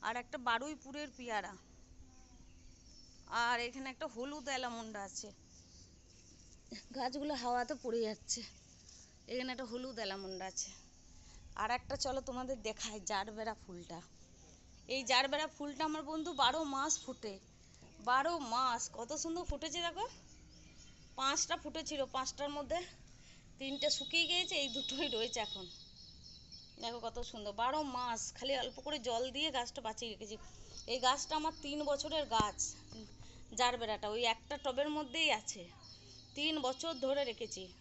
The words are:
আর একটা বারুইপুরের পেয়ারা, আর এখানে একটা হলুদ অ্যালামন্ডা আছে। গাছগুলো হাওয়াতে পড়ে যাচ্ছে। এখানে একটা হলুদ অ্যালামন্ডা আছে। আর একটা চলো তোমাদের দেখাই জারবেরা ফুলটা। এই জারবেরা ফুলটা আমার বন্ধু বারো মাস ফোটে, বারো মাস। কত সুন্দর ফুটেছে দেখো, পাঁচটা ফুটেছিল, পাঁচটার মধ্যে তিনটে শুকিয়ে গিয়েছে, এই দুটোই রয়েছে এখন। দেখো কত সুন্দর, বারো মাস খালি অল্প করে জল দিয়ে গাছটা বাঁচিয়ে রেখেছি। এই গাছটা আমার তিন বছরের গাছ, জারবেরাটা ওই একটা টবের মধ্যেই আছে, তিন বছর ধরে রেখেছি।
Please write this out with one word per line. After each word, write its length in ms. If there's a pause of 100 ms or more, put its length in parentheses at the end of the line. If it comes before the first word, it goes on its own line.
আর 160
একটা 160 (100)
বারুইপুরের 680
পেয়ারা, 360 (1900)
আর 120 (100)
এখানে 260
একটা 220
হলুদ 380
অ্যালামন্ডা 560
আছে। 200 (1700)
গাছগুলো 460
হাওয়াতে 320 (100)
পড়ে 240
যাচ্ছে। 320 (920)
এখানে 220
একটা 160
হলুদ 300
অ্যালামন্ডা 520
আছে। 180 (920)
আর 160
একটা 160 (100)
চলো 240
তোমাদের 280 (120)
দেখাই 300 (120)
জারবেরা 520
ফুলটা। 360 (960)
এই 160
জারবেরা 360 (100)
ফুলটা 340
আমার 200
বন্ধু 200 (120)
বারো 180 (140)
মাস 180 (120)
ফোটে, 300 (760)
বারো 240 (180)
মাস। 300 (160)
কত 120 (120)
সুন্দর 280
ফুটেছে 360
দেখো, 200 (1120)
পাঁচটা 440
ফুটেছিল, 380 (140)
পাঁচটার 420
মধ্যে 220 (800)
তিনটে 380
শুকিয়ে 340
গিয়েছে, 320
এই 140
দুটোই 400
রয়েছে 300
এখন। 180 (1160)
দেখো 180
কত 220
সুন্দর, 300
বারো 300
মাস 380 (160)
খালি 220
অল্প 220
করে 180
জল 320
দিয়ে 200
গাছটা 300
বাঁচিয়ে 320
রেখেছি। 240 (500)
এই 120
গাছটা 380
আমার 260
তিন 220
বছরের 420
গাছ, 320 (960)
জারবেরাটা 540
ওই 160
একটা 320
টবের 320
মধ্যেই 440
আছে, 300 (720)
তিন 260
বছর 340
ধরে 300
রেখেছি। 380 (180)